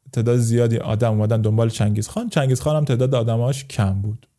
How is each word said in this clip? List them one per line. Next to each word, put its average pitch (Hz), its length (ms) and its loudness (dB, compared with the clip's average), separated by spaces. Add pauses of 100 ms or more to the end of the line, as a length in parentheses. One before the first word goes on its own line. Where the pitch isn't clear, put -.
(120)
تعداد 120 260 0
زیادی 117 400 2
آدم 113 340 0
اومدن 107 300 2
دنبال 110 280 2
چنگیز 104 380 -2
خان. 226 220 -6
چنگیز 135 320 0
خان 156 140 0
هم 151 100 0
تعداد 127 300 0
آدماش 117 500 -2
کم 98 360 -2
بود. 107 260 -8 (120)